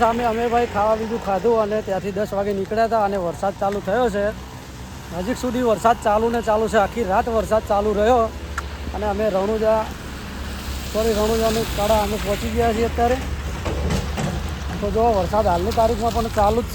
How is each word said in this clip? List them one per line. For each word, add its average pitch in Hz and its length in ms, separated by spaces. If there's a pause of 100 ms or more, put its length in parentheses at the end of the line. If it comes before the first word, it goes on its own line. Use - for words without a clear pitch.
સામે 233 220
અમે 226 180 (100)
ભાઈ 240 220
ખાવા 214 260
બીજું 220 240
ખાધું 202 380
અને 214 180
ત્યાંથી 190 360
દસ 208 200
વાગે 202 160
નીકળ્યા 214 380
હતા 226 180
અને 202 160
વરસાદ 190 340
ચાલુ 202 200 (100)
થયો 240 260
છે. 202 80 (920)
હજી 190 260
સુધી 247 280
વરસાદ 220 260 (100)
ચાલુ 220 220
ને 233 120
ચાલુ 220 280
છે, 214 100
આખી 196 320
રાત 233 160 (100)
વરસાદ 214 320
ચાલુ 208 300
રહ્યો. 226 260 (680)
અને 202 160
અમે 208 140 (100)
રણુજા, 220 460 (1120)
સોરી, 220 260
રણુજાની 220 560
કડા 208 320
અમે 214 180
પહોંચી 202 300
ગયા 233 220
છીએ 226 140
અત્યારે. 240 280 (1600)
તો 202 100
જો 220 120 (120)
વરસાદ 196 300
હાલની 180 320
તારીખમાં 226 360
પણ 226 220
ચાલુ 214 260
જ - 140